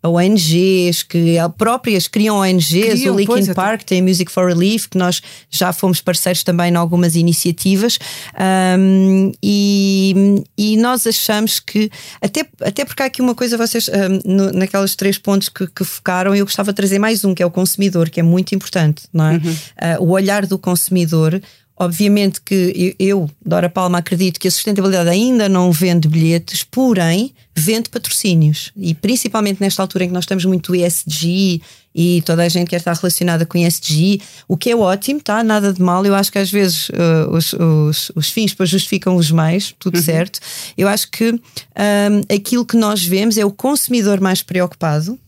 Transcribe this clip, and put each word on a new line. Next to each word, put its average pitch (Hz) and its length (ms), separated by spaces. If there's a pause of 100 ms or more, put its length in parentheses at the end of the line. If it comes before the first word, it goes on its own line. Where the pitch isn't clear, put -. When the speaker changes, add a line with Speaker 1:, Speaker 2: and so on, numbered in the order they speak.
Speaker 1:
a 170 60
O 170 100
N 190 160
Gs, 175 680
que 170 300 (240)
próprias 226 500
criam 214 300
O 196 40
N 185 160
Gs, 151 120
Speaker 2:
Criam, 226 440
Speaker 1:
o 196 40
Linkin 202 80
Speaker 2:
pois, 247 240
até 175 40
Speaker 1:
Park 202 280
tem 185 180
Music 185 320
for 185 160
Relief, 190 400
que - 80
nós 180 240 (300)
já 180 240
fomos 185 260
parceiros 180 420
também 175 300
em 175 40
algumas 170 400
iniciativas, 180 840 (360)
ahm, 190 960 (120)
e, 196 1000 (140)
e 214 220
nós 240 280
achamos 220 540
que, 208 300 (280)
até, 208 280 (160)
até 277 240
porque - 160
há 269 40
aqui 262 140
uma 247 140
coisa, 240 240
vocês, 226 320
ahm, 190 340
no, 196 280
naqueles 190 440
três 196 220
pontos 196 320
que, 190 160
que - 180
focaram, 185 500
eu 202 120
gostava 202 260
de 196 40
trazer 196 220
mais 214 240
um, 190 120
que 175 80
é 180 40
o 170 40
consumidor, 180 580
que 170 120
é - 20
muito 180 320
importante, 160 480 (100)
não 156 140
é? 160 80
Speaker 2:
Uhum. 165 220 (200)
Speaker 1:
Ah, 170 240
o 175 120
olhar 196 340
do 190 120
consumidor. 170 840 (400)
Obviamente 196 600
que 185 560
eu, 190 100
eu, 185 220 (120)
Dora 175 280
Palma, 180 260
acredito 175 420
que - 80
a 180 40
sustentabilidade 190 580
ainda 214 400
não 180 240
vende 170 360
bilhetes, 165 540
porém 214 680 (240)
vende 220 320
patrocínios. 160 880
E 180 160
principalmente 202 680
nesta 196 180
altura 185 240
em 175 40
que 180 40
nós 180 120
estamos 190 200
muito 185 300
E 175 80
S 175 240
G 170 520 (360)
e 170 320
toda 165 160
a 170 80
gente 175 180
quer 180 80
estar 170 180
relacionada 170 520
com 170 100
E 170 80
S 170 180
G, 185 380 (260)
o 190 120
que - 100
é 233 80
ótimo, 208 460
tá? 214 200
Nada 214 300
de 180 80
mal. 180 240
Eu 202 100
acho 196 160
que - 80
às 196 120
vezes, 190 420
eh, 160 380
os, 165 240
os, 156 600
os 151 140
fins 214 220
depois 185 180
justificam 185 480
os 165 140
meios, 165 480
tudo 175 180
Speaker 2:
Uhum. 170 60
Speaker 1:
certo. 165 360 (380)
Eu 190 100
acho 208 240
que, 226 200
ahm, 208 880 (100)
aquilo 240 360
que 233 100
nós 214 260
vemos 196 360
é 208 80
o 202 40
consumidor 226 680
mais 185 220
preocupado. 180 840